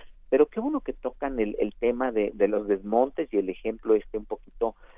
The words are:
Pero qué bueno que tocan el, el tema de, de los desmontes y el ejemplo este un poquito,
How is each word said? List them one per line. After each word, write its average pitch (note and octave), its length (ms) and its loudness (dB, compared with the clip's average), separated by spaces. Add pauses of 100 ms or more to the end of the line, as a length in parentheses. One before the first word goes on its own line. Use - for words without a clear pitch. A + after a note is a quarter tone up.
(300)
Pero A3+ 180 6
qué - 120 -6
bueno C#4 220 -2
que - 100 -8
tocan C3 480 -6
el, G#2 200 0
el G#2 200 -2
tema A#2+ 320 0
de, G#2+ 220 0
de G2+ 160 2
los G#2+ 180 0
desmontes A2 680 0
y G#2 40 2
el F#2+ 120 0
ejemplo A2 460 0
este G#2+ 220 -4
un G#2+ 80 -6
poquito, - 500 -6 (220)